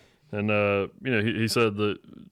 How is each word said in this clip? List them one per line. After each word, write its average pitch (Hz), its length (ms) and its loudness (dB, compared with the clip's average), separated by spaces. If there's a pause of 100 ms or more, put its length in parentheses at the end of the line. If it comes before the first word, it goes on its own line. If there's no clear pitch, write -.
(320)
And, 104 180 -2
uh, 101 380 2 (140)
you 131 100 -4
know, 107 100 2
he, 110 160 0
he 113 100 0
said 113 280 2
that, 104 220 -2 (340)